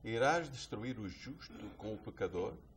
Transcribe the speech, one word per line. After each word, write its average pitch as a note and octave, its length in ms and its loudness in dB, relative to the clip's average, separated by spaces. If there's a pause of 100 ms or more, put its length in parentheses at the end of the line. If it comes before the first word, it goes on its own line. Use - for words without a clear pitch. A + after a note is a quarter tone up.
Irás C#3 460 6
destruir A#2 500 -4
o G2+ 80 -2
justo - 460 -8 (240)
com G#2+ 160 -2
o G#2 40 -2
pecador? F2+ 560 0 (220)